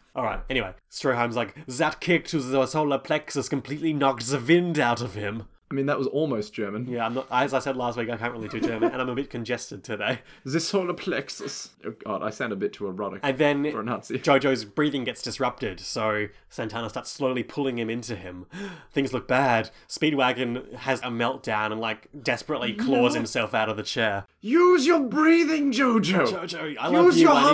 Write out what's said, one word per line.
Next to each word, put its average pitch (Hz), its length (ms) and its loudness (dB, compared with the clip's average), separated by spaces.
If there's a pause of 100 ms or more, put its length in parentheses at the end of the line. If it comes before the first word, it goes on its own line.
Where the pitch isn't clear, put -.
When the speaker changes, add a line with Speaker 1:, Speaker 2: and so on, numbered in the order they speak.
(160)
Speaker 1:
All 127 80 -4
right, 104 160 -2 (100)
anyway, 110 240 -2 (160)
Stroheim's 120 460 0
like, 117 180 -2 (140)
"That 151 320 -2
kick - 280 0
to 160 120 -2
the 131 280 0
solar 147 320 0
plexus 147 500 -4
completely 147 420 -2
knocked 135 400 0
the 139 80 0
wind 165 400 4
out 120 220 2
of 104 120 -6
him." 104 300 -6 (260)
Speaker 2:
I - 40 -8
mean, 135 140 -2
that 143 100 0
was 131 100 -2
almost 135 460 -2
German. 107 340 -6
Speaker 1:
Yeah, 117 200 -4
I'm 120 80 -4
not, 131 160 -6
as 127 220 2
I 131 60 4
said 135 160 -4
last 120 220 -4
week, 113 120 -4
I 117 80 -4
can't 120 140 -4
really 110 160 -8
do 113 140 -6
German, 113 300 0
and 131 100 -4
I'm 127 80 -4
a 120 60 -4
bit 139 160 -4
congested 117 520 -6
today. 113 360 -4 (260)
Speaker 2:
The 143 140 -2
solar 180 340 -2
plexus. - 800 -8 (120)
Oh 117 80 -8 (140)
god, 101 180 -4
I 107 60 -2
sound 113 240 -6
a - 20 -6
bit 98 160 -2
too 101 160 -8
erotic 95 360 -6
Speaker 1:
And 135 160 0
then 147 320 2
Speaker 2:
for 117 100 -6
a - 20 -4
Nazi. 120 360 -6
Speaker 1:
Jojo's 135 440 2
breathing 139 400 -2
gets 120 200 -8
disrupted, 120 560 -4
so 107 480 -2 (220)
Santana 113 400 -6
starts - 220 -8
slowly 127 320 0
pulling 135 360 -4
him 110 100 -2
into 117 260 -6
him. 90 300 -12 (240)
<gasps> - 240 -18
Things 135 180 0
look 127 160 -4
bad. 123 440 2 (180)
Speedwagon 127 840 0
has 131 260 -2
a 123 80 -6
meltdown 117 640 -2
and, 110 100 -6
like, 110 280 -6 (140)
desperately 120 500 -2
claws 240 420 4
Speaker 2:
No. 233 60 0
Speaker 1:
himself 120 340 -2
out 110 120 2
of 107 80 -2
the 104 80 -6
chair. 101 420 -2 (160)
Speaker 2:
Use 330 440 6
your 330 140 6
breathing, 302 720 4
Jojo! 196 540 4
Speaker 1:
Jojo, - 520 -4
I - 100 -2
love 349 160 8
Speaker 2:
Use 349 160 8
Speaker 1:
you, 320 60 10
Speaker 2:
your 302 80 8
Speaker 1:
I - 60 6
need, 277 120 6